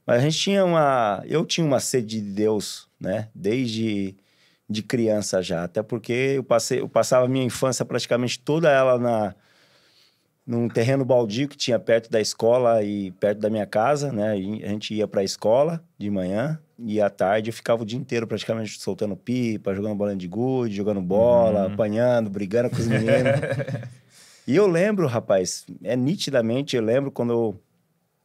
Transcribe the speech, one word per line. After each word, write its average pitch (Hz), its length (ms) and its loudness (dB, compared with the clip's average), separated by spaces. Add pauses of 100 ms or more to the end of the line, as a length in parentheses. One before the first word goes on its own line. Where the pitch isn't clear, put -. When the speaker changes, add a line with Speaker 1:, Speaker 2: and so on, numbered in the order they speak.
Speaker 1:
Mas 120 120 4
a 123 40 4
gente 156 160 0
tinha 196 280 2
uma, 135 600 2
eu 147 180 0
tinha 170 200 -2
uma 135 140 2
sede 110 400 -4
de 101 140 -8
Deus, 107 540 -2 (120)
né? 107 340 -6
Desde 110 840 -2 (540)
de 107 140 -4
criança 107 580 0
já, 87 220 -4
até 98 200 -6
porque 117 300 -6 (240)
eu 127 60 -4
passei, 120 380 0
eu - 80 -6
passava 127 360 4
a - 20 0
minha 131 180 0
infância 123 400 -2
praticamente 120 540 -2
toda 160 320 2
ela 131 280 4
na, 110 340 0 (1120)
num 120 220 -2
terreno 131 380 0
baldio 123 420 2
que - 100 -12
tinha 117 220 0
perto 113 320 0
da 113 100 2
escola 117 640 2
e 101 280 -4
perto 104 280 0
da 107 100 0
minha 107 160 -2
casa, 135 460 0
né? 107 260 -2
E 101 260 -6
a - 40 -8
gente 104 260 -6
ia 107 140 0
pra 101 160 0
escola 143 580 0 (160)
de 104 120 -6
manhã 104 500 -2 (180)
e 107 220 -4
à 101 100 4
tarde 107 400 0
eu 113 40 -6
ficava 117 300 -2
o - 20 -6
dia 113 140 -6
inteiro 117 280 -4
praticamente 113 540 -6
soltando 101 340 -4
pipa, 113 580 -4
jogando 104 220 -4
bolinha 101 220 -2
de 90 100 -8
gude, 117 480 -2
jogando 101 260 -2
bola, 107 640 4
Speaker 2:
Uhum. 101 60 -4
Speaker 1:
apanhando, 113 560 2
brigando 101 420 -2
com 123 60 -4
os 113 100 -2
meninos. 113 260 2
Speaker 2:
<laughs> 131 880 -2 (420)
Speaker 1:
E 131 120 2
eu 208 100 6
lembro, 180 400 2
rapaz, 104 580 0 (200)
é 113 100 -2
nitidamente, 131 800 0
eu 117 80 2
lembro 135 260 0
quando 120 220 -2
eu, 113 300 -2 (640)